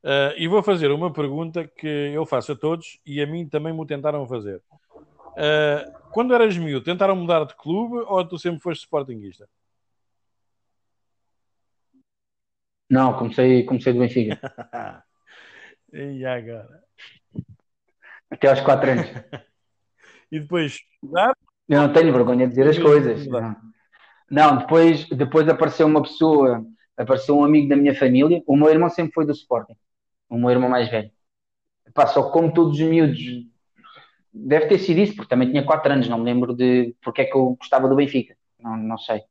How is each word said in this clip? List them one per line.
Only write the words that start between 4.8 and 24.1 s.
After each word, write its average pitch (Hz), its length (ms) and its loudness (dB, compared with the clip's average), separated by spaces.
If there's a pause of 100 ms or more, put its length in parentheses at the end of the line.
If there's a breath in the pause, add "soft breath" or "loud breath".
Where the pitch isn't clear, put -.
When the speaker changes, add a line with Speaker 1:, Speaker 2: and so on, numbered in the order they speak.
Speaker 1:
Ah, 151 480 -2 (260)
quando 247 240 0
eras 220 220 2
miúdo, 147 280 -6
tentaram 190 300 0
mudar 170 300 -2
de 139 100 -16
clube 226 420 -6 (120)
ou 185 180 -2
tu 175 120 -14
sempre 170 220 -8
foste 165 240 -10
sportinguista? 120 600 -10 (3500)
Speaker 2:
Não, 131 280 2
comecei, 127 460 2
comecei 127 280 -2
do 120 80 0
Benfica. 120 400 -2
Speaker 1:
<laughs> 113 640 -16 (880 soft breath)
E 139 360 -14
agora? 117 560 -12 (1500 loud breath)
Speaker 2:
Até - 180 -2
aos 135 120 4
quatro - 300 2
anos. 165 160 -2
Speaker 1:
<laughs> - 420 -20 (840 soft breath)
E 156 100 -8
depois 151 400 -6 (220)
mudar? 185 320 0 (320)
Speaker 2:
Eu 143 140 4
não 147 140 4
tenho 165 180 6
vergonha 123 340 2
de 123 40 -2
dizer 131 180 4
as 156 80 4
Speaker 1:
Depois 147 260 6
Speaker 2:
coisas. 123 240 -4
Speaker 1:
mudar. 113 320 -8 (720 soft breath)